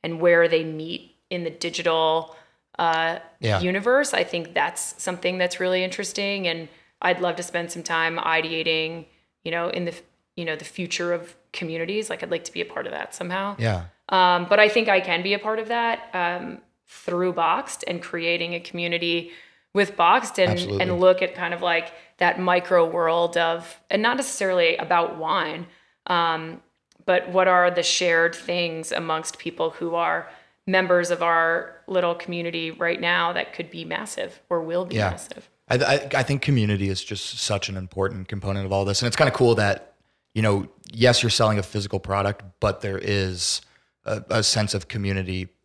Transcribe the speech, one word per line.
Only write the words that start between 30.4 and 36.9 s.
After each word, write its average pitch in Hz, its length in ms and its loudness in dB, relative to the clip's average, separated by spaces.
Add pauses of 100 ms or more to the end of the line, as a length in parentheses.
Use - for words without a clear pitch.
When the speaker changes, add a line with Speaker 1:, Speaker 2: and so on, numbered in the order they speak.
Speaker 1:
members 180 460 2
of 170 100 -2
our 165 640 0
little 175 280 0
community 170 580 -6
right 170 280 -2
now 170 320 2
that - 200 -4
could 170 180 -10
be 165 140 -12
massive 165 560 -8 (100)
or 170 120 0
will 170 220 -4
be 175 120 -6
Speaker 2:
Yeah. 101 140 2
Speaker 1:
massive. - 380 -12 (220)
Speaker 2:
I, 120 60 4
I, 143 400 2
I 131 60 2
think 139 200 0
community 104 460 2
is 95 140 -4